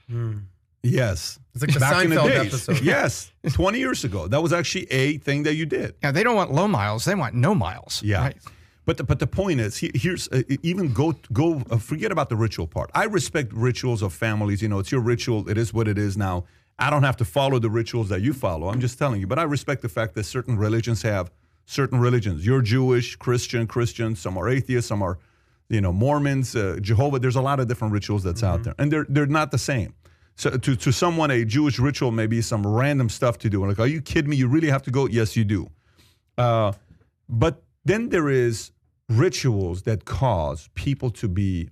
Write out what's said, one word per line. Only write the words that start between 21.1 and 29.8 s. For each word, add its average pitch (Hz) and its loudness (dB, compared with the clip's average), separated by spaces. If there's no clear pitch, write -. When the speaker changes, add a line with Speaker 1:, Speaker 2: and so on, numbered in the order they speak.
Speaker 2:
certain 131 -2
religions. 107 2
You're 131 4
Jewish, 123 2
Christian, 120 -2
Christian. 113 -2
Some 92 -6
are 90 -2
atheists. 127 0
Some 107 -2
are, 90 -2
you 110 2
know, 92 2
Mormons, 139 2
uh, 98 -2
Jehovah. 127 2
There's 127 0
a 131 2
lot 135 0
of 120 0
different 110 -2
rituals 104 -2
that's 90 -2
out - 2
Speaker 1:
Mm-hmm. - -4
Speaker 2:
there. 120 -6
And 143 2
they're, 156 0
they're 143 2
not 151 0
the 143 -2
same. 120 -2